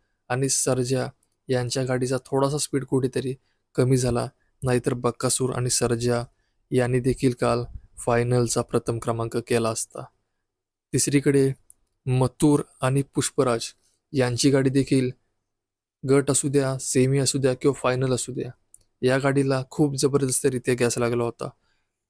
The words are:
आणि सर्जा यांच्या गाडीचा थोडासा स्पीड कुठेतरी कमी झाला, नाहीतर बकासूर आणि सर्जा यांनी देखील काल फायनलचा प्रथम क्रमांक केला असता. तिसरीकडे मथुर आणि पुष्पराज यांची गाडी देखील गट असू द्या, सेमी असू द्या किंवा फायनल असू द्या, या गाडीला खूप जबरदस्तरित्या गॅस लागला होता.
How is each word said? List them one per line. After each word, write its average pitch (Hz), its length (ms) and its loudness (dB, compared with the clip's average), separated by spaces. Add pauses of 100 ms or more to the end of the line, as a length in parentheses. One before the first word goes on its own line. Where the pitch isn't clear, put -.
(300)
आणि 131 200 -2
सर्जा 127 580 0 (400)
यांच्या 123 360 -2
गाडीचा 127 420 -2
थोडासा 139 320 0
स्पीड 139 280 -4
कुठेतरी 131 500 -2 (400)
कमी 131 220 4
झाला, 120 300 -2 (360)
नाहीतर 123 300 0
बकासूर 123 560 -2
आणि 123 200 -4
सर्जा 120 540 0 (480)
यांनी 127 280 0
देखील 127 320 0
काल 120 320 0 (340)
फायनलचा 120 640 0
प्रथम 117 380 -2
क्रमांक 113 380 -4
केला 117 320 0
असता. 123 340 -8 (920)
तिसरीकडे 139 600 2 (520)
मथुर 131 560 2 (200)
आणि 131 200 2
पुष्पराज 123 600 0 (520)
यांची 123 360 2
गाडी 135 200 4
देखील 131 420 0 (1000)
गट 139 220 4
असू 139 180 0
द्या, 135 280 0
सेमी 131 400 2
असू 135 220 0
द्या 131 140 2
किंवा 135 200 0
फायनल 127 400 0
असू 123 200 -4
द्या, 127 180 -8 (500)
या 127 160 4
गाडीला 135 520 0
खूप 147 260 0
जबरदस्तरित्या 131 840 0
गॅस 120 180 0
लागला 120 260 0
होता. - 260 -6 (600)